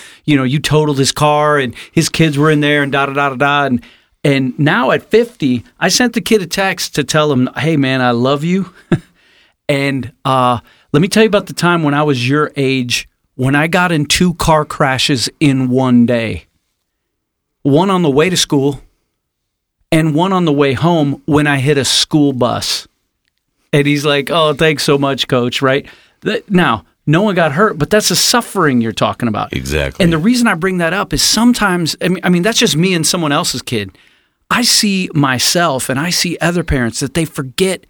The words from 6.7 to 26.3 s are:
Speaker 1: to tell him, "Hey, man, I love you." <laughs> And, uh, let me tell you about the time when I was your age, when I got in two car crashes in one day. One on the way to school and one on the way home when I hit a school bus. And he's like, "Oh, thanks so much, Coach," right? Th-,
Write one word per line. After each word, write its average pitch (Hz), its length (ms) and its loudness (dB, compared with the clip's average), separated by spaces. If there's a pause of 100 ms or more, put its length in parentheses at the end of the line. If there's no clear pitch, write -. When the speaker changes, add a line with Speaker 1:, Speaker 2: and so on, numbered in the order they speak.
Speaker 1:
to 151 80 0
tell 151 280 0
him, 127 260 2
"Hey, 156 200 0
man, 131 220 0
I 123 120 2
love 131 320 0
you." 180 280 -2 (200)
<laughs> - 180 -2 (600)
And, 139 420 -2 (140)
uh, 127 340 2 (320)
let 147 100 4
me 196 60 2
tell 208 160 4
you 220 60 6
about 196 180 0
the 156 60 -14
time 170 300 0
when 143 100 0
I 143 100 0
was 131 240 0
your 147 300 0
age, 131 500 -2 (280)
when 131 200 0
I 151 120 2
got 180 260 0
in 151 140 0
two 180 260 0
car 156 320 2
crashes 131 640 -4 (100)
in 131 300 2
one 123 360 4
day. 113 400 -4 (1160)
One 151 280 2
on 180 120 2
the 165 80 2
way 151 200 2
to 180 80 -2
school 139 440 -2 (1080)
and 156 240 2
one 185 180 0
on 180 120 2
the 156 80 2
way 139 200 2
home 151 520 0
when 151 220 2
I 143 120 0
hit 143 180 0
a 131 80 0
school 143 480 0
bus. 113 540 -4 (840)
And 143 140 2
he's 147 200 0
like, 143 260 0
"Oh, 156 220 2
thanks 156 300 0
so 143 140 2
much, 139 300 -2
Coach," 123 340 -2
right? 135 240 0 (360)
Th-, - 280 -4